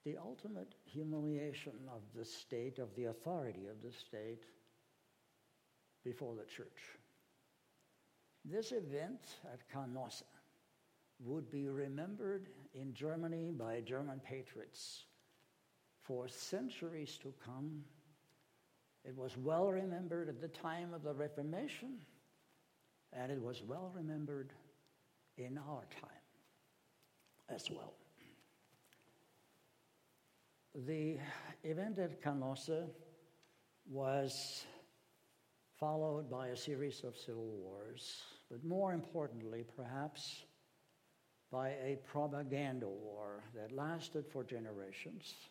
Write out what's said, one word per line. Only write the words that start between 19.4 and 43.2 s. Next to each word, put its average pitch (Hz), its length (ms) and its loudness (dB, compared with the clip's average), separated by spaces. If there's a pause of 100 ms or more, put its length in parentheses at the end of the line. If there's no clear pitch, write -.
remembered 175 600 4
at 127 120 -2
the - 80 -2
time 170 460 -2
of 160 80 -4
the 147 100 2
Reformation, 156 840 0 (1120)
and 127 200 0
it 135 100 2
was 113 200 -2
well 170 320 -4
remembered 147 580 -2 (840)
in 127 220 -2
our 143 260 -4 (160)
time - 220 -14 (1300)
as - 220 -2
well. - 240 -6 (3000)
The 156 320 4 (460)
event 185 340 2
at 170 240 2
Canossa 143 640 4 (1040)
was 135 760 4 (1160)
followed 151 500 4
by 127 180 0
a 123 80 0
series 139 460 0
of 120 140 -4
civil 113 300 -2
wars, 104 760 -6 (280)
but 123 140 -6
more 185 280 6
importantly, 117 720 2 (120)
perhaps, 139 680 -2 (1080)
by 131 200 2
a 135 340 2
propaganda 143 840 2
war 104 560 -2 (120)